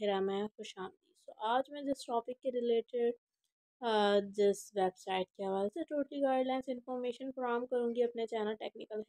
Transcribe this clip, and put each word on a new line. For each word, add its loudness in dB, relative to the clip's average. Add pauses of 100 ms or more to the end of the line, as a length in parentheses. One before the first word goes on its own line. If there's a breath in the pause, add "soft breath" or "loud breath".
हिरा 2
में 0
खुश -14
आमदीद। -14
So, -6
आज 2
मैं -8
जिस -4
topic -2
के -6
related, 0 (680)
अ, 4
जिस 2
website 0
के -10
हवाले 0
से -4
totally -4
guidelines 2
information -6
फराहम 0
करूँगी 2
अपने 0
channel -2
technical -8